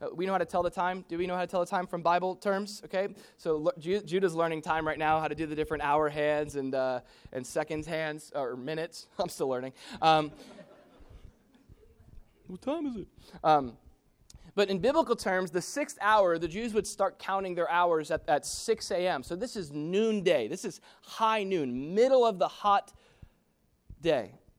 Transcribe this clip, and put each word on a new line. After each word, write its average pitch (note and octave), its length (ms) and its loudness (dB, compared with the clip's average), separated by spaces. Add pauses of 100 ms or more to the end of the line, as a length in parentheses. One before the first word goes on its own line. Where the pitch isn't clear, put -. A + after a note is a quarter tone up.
uh, C#3 120 -6
we F3+ 120 -4
know F#3+ 80 -2
how F#3+ 40 2
to F3 80 0
tell F3 180 0
the F3 60 0
time. F#3 380 -4
Do E3 100 -8
we F3+ 100 -2
know F3+ 80 -2
how F3+ 60 -2
to F3 60 -4
tell F3+ 140 0
the F3 40 0 (120)
time F3+ 100 -2
from F3 140 -6
Bible F3 340 2
terms? G3+ 500 -4
Okay, G3 300 -4 (220)
so D#3+ 200 0
le-, D#3+ 220 0
Ju-, F3+ 220 -2
Judah's F3+ 340 0
learning E3 260 0
time D#3+ 260 0
right D#3 120 -2
now, D#3 220 2
how D#3 60 -2
to D3 80 -4
do D#3+ 100 -4
the D3+ 100 -6
different D3+ 280 -2
hour D3 260 4
hands D3 460 0
and, C3+ 200 -2
uh, C3 240 0 (320)
and C3 160 -8
seconds D#3 400 -4
hands, D#3 480 -6
or B2+ 220 -4
minutes. D#3 560 -8
<laughs> - 60 -20
I'm F3 100 -2
still D#3 180 -2
learning. C3 260 -4 (280)
Um, D#3 300 6 (2250)
what F3+ 140 -14
time D4+ 240 -4
is B3+ 100 -6
it? F3+ 120 -10 (360)
Um, C#3 320 4 (800)
but G3 160 2
in G3 80 0
biblical A#3+ 380 4
terms, F#3 340 0
the E3+ 120 -2
sixth - 380 -4
hour, G3 380 6
the E3+ 100 -4
Jews G#3+ 280 -4
would G#3 100 2
start - 320 -2
counting G3 380 -4
their E3+ 140 0
hours E3+ 420 2
at, D#3 180 -2
at C#3+ 160 2
six - 460 -4
A F3+ 160 0
M. D3 160 -2
So F3 120 -8
this A#3+ 200 -6
is E3 160 -8
noonday. F3 760 2
This D#3 160 -8
is - 160 -8 (220)
high A3 420 0
noon, D3+ 520 -2
middle B3+ 280 6
of A3 140 4
the F3 100 2
hot - 460 2 (1080)
day. C3 360 0 (240)